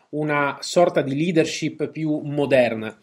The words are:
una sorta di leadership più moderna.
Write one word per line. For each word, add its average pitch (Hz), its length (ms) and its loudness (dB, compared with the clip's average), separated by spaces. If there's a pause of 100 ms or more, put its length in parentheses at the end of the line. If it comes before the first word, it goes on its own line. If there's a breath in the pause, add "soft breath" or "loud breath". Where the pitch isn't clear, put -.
una 147 500 -2
sorta 170 420 2
di 135 140 -2
leadership 156 720 -2
più 151 300 -4
moderna. 127 840 0